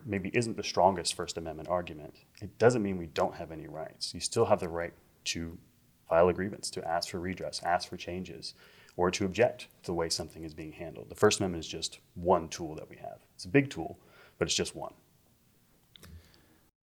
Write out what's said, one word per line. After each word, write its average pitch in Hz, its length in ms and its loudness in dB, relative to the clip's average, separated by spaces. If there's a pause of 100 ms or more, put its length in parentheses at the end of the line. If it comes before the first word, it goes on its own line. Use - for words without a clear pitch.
maybe 98 280 -4
isn't 117 240 0
the 101 60 -6
strongest 90 500 4
First - 240 -6
Amendment 80 320 -6
argument, 82 460 -4 (260)
it - 160 -12
doesn't 113 240 6
mean 98 160 0
we 85 80 -6
don't 90 300 0
have 80 160 -10
any 76 160 -12
rights. - 460 -10
You 87 60 -10
still 113 260 2
have 101 140 6
the 90 100 -4
right 85 240 -4 (320)
to 82 320 -6 (520)
file 85 200 8
a 87 40 6
grievance, 92 380 -6
to - 140 -8
ask 82 240 -2
for 92 100 -6
redress, 85 440 -6
ask 87 240 0
for - 80 -10
changes, 90 600 -10 (420)
or 90 140 4
to 101 120 -2
object 98 440 2 (160)
to - 40 -10
the 90 60 -2
way 165 160 0
something 165 340 -6
is 156 100 -10
being - 180 -12
handled. - 380 -12
The 85 60 -14
First - 240 6
Amendment 87 240 -2
is - 60 -10
just - 300 -8 (160)
one 85 340 4
tool 78 260 -8
that - 140 -12
we - 80 -18
have. - 220 -14 (160)
It's - 100 -14
a 92 40 -10
big 135 200 6
tool, - 300 -8 (400)
but 85 80 4
it's - 80 0
just - 200 -2
one. - 180 -10 (1900)